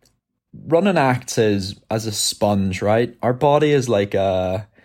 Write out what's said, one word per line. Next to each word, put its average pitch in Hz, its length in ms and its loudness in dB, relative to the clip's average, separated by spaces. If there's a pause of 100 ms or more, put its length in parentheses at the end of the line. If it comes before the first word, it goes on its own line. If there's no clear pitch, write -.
(540)
running 175 420 0
acts 131 400 0
as, 101 420 0 (120)
as 113 160 -4
a 107 60 -6
sponge, 98 680 -2
right? 113 420 0
Our 120 120 0
body 147 380 2
is 123 180 0
like 101 240 0
a, 92 540 -2 (160)